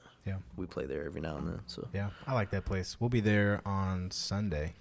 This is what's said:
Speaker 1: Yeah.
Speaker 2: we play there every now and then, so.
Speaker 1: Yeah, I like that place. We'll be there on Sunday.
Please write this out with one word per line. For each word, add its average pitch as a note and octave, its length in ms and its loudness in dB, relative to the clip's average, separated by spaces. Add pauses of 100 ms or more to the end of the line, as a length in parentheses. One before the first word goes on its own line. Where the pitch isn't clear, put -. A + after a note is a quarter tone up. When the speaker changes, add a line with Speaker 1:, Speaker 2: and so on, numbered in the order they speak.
(260)
Speaker 1:
Yeah. F#2+ 120 -2 (180)
Speaker 2:
we F#2 100 -4
play - 200 -4
there C#2+ 200 -2
every D#2+ 160 -4
now D#2 160 -2
and D2 100 -2
then, F2 200 -4
so. - 260 -8
Speaker 1:
Yeah, G2 160 0 (160)
I C3+ 80 -2
like A2 180 2
that G2 140 0
place. F#2+ 340 -2
We'll A#2+ 120 2
be A#2+ 80 4
there G2+ 460 6
on F#2+ 440 0
Sunday. F2+ 720 0